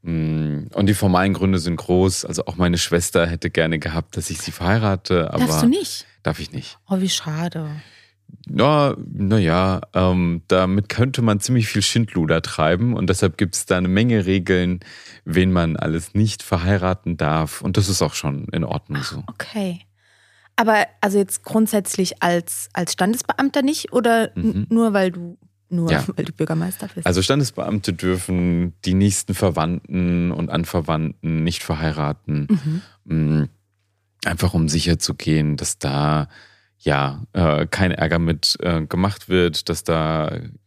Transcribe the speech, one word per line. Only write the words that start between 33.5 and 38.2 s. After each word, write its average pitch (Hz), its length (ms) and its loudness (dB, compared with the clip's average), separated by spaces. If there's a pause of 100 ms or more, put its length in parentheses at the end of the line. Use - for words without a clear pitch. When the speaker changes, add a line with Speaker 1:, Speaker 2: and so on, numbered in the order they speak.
Speaker 1:
einfach 87 280 0
um 82 160 2
sicher 80 300 0
zu - 140 -4
gehen, 76 420 0
dass - 240 -6
da 73 480 0 (580)
ja, 71 460 -2
äh, 80 340 2
kein 90 260 0
Ärger 80 280 0
mit, 82 400 0